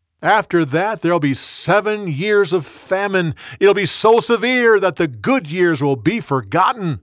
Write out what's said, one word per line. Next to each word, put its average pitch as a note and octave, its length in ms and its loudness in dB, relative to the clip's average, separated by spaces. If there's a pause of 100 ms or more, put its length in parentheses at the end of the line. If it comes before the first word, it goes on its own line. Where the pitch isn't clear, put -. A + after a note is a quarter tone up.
(200)
After F3 440 2
that, F3 360 -2
there'll E3+ 200 0
be C#3+ 140 0
seven G#3 720 -2
years F#3+ 440 0
of F3 140 -2
famine. F#3+ 720 -4 (240)
It'll G3 140 6
be G3 120 0
so A3+ 320 2
severe A#3 600 2
that F#3 160 0
the F3 100 0
good D3+ 460 -2
years E3+ 280 2
will C#3 160 0
be D#3+ 220 -2
forgotten." D#3 840 -2